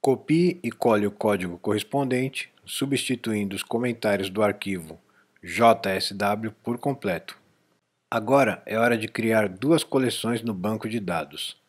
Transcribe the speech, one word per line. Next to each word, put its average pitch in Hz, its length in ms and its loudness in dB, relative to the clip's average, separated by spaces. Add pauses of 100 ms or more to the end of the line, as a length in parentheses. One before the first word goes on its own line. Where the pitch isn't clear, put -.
Copie 160 600 2
e 120 80 -2
cole 107 360 2
o 101 40 0
código 92 480 -2
correspondente, 127 920 -2 (120)
substituindo 113 920 -2
os - 80 -8
comentários 113 680 -2
do 98 100 -4
arquivo 95 600 -2 (420)
J 110 480 4
S 95 240 -2
W 107 380 -2 (100)
por 120 160 -4
completo. - 580 -4 (720)
Agora 117 560 2
é 107 140 -4
hora 120 180 4
de 110 120 -6
criar 110 400 2
duas 131 340 2
coleções 120 600 -2
no 117 120 -4
banco 107 340 -4
de 110 120 -4
dados. 87 680 -8